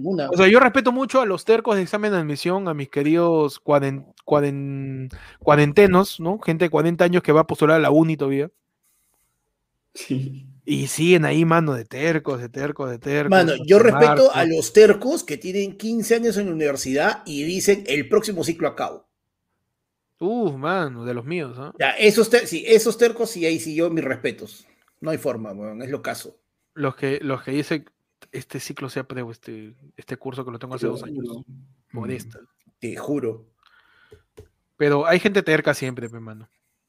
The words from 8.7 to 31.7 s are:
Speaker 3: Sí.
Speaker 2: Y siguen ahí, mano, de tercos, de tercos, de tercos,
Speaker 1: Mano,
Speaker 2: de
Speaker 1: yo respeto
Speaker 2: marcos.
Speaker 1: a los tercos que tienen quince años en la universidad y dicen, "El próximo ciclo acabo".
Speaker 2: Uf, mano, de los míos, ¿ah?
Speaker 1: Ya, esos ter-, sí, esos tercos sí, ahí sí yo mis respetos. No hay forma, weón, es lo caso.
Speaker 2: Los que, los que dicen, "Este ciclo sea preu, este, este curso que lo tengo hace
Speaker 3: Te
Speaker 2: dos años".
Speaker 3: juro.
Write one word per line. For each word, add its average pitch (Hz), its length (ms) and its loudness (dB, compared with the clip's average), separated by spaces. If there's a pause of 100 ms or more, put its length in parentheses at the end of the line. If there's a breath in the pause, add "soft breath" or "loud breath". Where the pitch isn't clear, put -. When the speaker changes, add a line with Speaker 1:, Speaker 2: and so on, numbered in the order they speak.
Speaker 3:
Sí. - 520 -8 (200)
Speaker 2:
Y 139 200 -4
siguen 165 400 2
ahí, 151 180 2
mano, 165 300 2
de 117 100 -8
tercos, 151 560 -4
de 123 80 -12
tercos, 139 420 -8
de 117 80 -10
tercos, 143 320 -2
Speaker 1:
Mano, 175 220 4
Speaker 2:
de 135 140 -4
Speaker 1:
yo 190 120 8
respeto 180 280 6
Speaker 2:
marcos. - 280 6
Speaker 1:
a 170 120 2
los 160 260 -2
tercos 214 500 6
que - 140 -8
tienen 196 400 -6
quince 226 380 -2
años 233 240 0
en 202 80 -2
la 180 60 -4
universidad 143 760 -2
y 143 180 -8
dicen, 196 420 0
"El 139 220 -4
próximo 170 360 -2
ciclo 160 240 -4
acabo". - 380 -8 (1120)
Speaker 2:
Uf, 202 360 -2
mano, 139 480 -4
de 123 80 -6
los 120 140 -8
míos, 147 320 -10
¿ah? 139 200 -16
Speaker 1:
Ya, 135 120 0
esos 214 400 4
ter-, 240 160 4
sí, - 200 -6
esos 220 300 4
tercos 233 340 0
sí, 170 140 -6
ahí 165 140 0
sí 160 160 -8
yo 165 160 0
mis 160 140 -4
respetos. 120 600 -8 (340)
No 156 100 -8
hay 156 80 -4
forma, 113 340 -6
weón, 107 300 -14
es 131 80 -12
lo 135 100 -8
caso. - 400 -12 (320)
Speaker 2:
Los 143 240 -6
que, 139 240 -4
los 135 220 -6
que - 80 -10
dicen, 147 340 -4 (480)
"Este 135 260 -14
ciclo 139 300 -12
sea 127 160 -10
preu, 127 260 -12
este, 113 440 -20 (220)
este - 200 -14
curso 127 300 -12
que 123 40 -10
lo 117 80 -14
tengo 127 180 -12
hace 123 100 -6
Speaker 3:
Te 113 60 -4
Speaker 2:
dos - 100 -12
años". 135 260 -12
Speaker 3:
juro. 117 160 -16 (480)